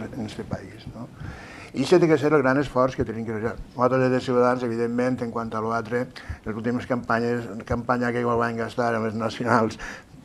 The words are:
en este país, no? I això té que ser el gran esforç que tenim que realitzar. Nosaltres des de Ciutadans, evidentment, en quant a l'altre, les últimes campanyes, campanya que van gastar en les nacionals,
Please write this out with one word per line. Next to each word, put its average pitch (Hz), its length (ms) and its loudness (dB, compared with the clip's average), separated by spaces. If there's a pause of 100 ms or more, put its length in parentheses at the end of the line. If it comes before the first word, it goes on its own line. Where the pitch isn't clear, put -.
(140)
en 107 120 -8
este 107 220 -10
país, - 380 -10 (100)
no? 113 120 -12 (640)
I 127 140 -2
això 180 180 6
té 170 80 8
que 156 80 8
ser 147 160 2
el 151 80 6
gran 131 160 4
esforç 131 400 2
que 131 80 -2
tenim 113 220 -6
que 113 80 -4
realitzar. 104 240 -4 (160)
Nosaltres 127 260 4
des 127 100 4
de 127 140 2
Ciutadans, 123 400 4
evidentment, 120 560 0
en 117 100 -4
quant 113 220 -4
a 110 80 -2
l'altre, 113 460 -2 (380)
les 110 100 -6
últimes 117 340 -2
campanyes, 120 560 0 (200)
campanya 123 460 0
que 120 140 -2
van 117 320 0
gastar 117 380 0
en 110 100 0
les 107 80 -2
nacionals, 113 640 2 (480)